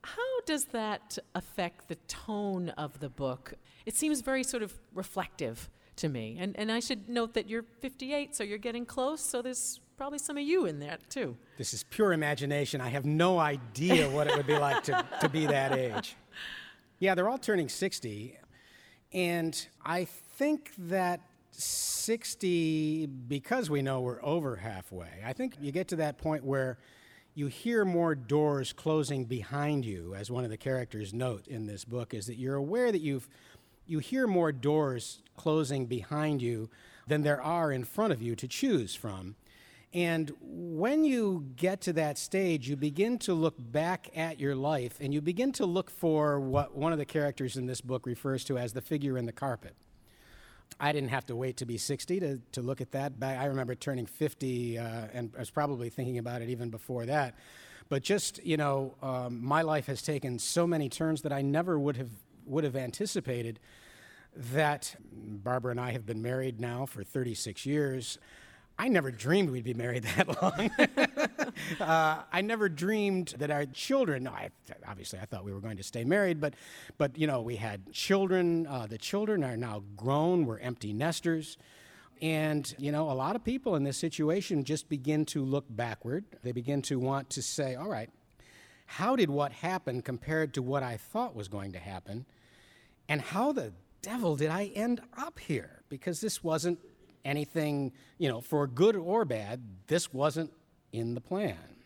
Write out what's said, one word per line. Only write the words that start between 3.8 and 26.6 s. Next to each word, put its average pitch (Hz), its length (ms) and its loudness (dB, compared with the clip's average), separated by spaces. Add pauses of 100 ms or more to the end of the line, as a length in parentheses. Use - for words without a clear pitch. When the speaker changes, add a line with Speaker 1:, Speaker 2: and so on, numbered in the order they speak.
Speaker 1:
It 220 120 -4
seems 302 240 0
very 262 240 0
sort 247 180 -2
of 208 100 -6 (220)
reflective 170 760 -6 (280)
to - 120 -2
me. 117 300 -4
And, 185 180 -4
and 214 140 -2
I 226 80 0
should 226 300 -4
note 233 260 -2
that 214 140 0
you're 226 160 -4 (160)
fifty-eight, 285 560 -4
so 220 80 -2
you're 202 140 -4
getting 233 280 -6
close, 277 340 -2
so 247 220 -2
there's - 380 -4 (160)
probably 285 240 -6
some 294 160 -4
of 285 80 -2
you 320 220 4
in 151 140 -2
that, 151 300 -10
too. 151 260 -4 (220)
Speaker 2:
This - 160 -4
is - 80 -6
pure 202 300 4
imagination. 147 680 0
I 123 100 -2
have 139 140 -2
no 170 360 6
idea 143 680 4
what 147 200 2
it 156 80 4
would 139 100 2
be 147 100 6
like 143 280 4
to, - 280 2
Speaker 1:
<laughs> - 100 -6
Speaker 2:
to 156 60 6
be 151 180 2
that 135 300 2
age. 123 380 -2 (880)
Yeah, 190 160 4
they're 185 120 4
all 254 100 0
turning 180 300 2
sixty. 120 680 -4 (720)
And 170 540 0 (180)
I 175 200 0
think - 720 -2
that 180 420 0 (300)
sixty, 160 1600 0
because 139 640 -2
we 143 120 4
know 131 200 0
we're 123 200 -2
over 147 340 0
halfway, 92 680 -10
I 127 80 -4
think 247 280 -4
you 143 120 -4
get 180 160 -2
to 175 80 -2
that 151 220 -2
point 156 260 -2
where 135 340 0 (560)